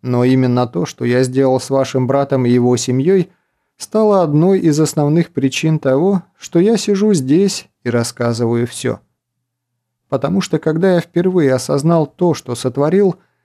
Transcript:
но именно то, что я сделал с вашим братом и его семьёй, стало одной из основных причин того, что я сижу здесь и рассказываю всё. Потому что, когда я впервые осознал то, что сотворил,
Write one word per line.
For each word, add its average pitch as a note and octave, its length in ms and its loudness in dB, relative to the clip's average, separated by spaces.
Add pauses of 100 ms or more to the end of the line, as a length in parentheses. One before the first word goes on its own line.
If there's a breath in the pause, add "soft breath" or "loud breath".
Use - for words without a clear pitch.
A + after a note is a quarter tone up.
но B2 220 0
именно B2 440 2
то, E3+ 180 -4
что - 200 -10
я B2 180 2
сделал C3 360 0
с - 100 -12
вашим C3+ 380 -2
братом C#3 380 0
и B2 40 2
его B2 260 2
семьёй, C#3 540 0 (480)
стало G#3+ 460 0
одной E3 360 2
из D#3 200 2
основных D#3 500 0
причин D3+ 500 -2
того, E3 440 0 (140)
что - 220 -2
я G#3 180 2
сижу G3+ 360 0
здесь E3 560 0 (140)
и B2 60 -4
рассказываю A#2+ 800 -2
всё. A#2+ 320 -6 (1080)
Потому D3 320 -2
что, D#3+ 180 -4
когда E3+ 360 0
я E3+ 40 2
впервые F3 540 0
осознал D3 540 0
то, F3 260 -2
что B2 220 -8
сотворил, D#3 600 0 (300)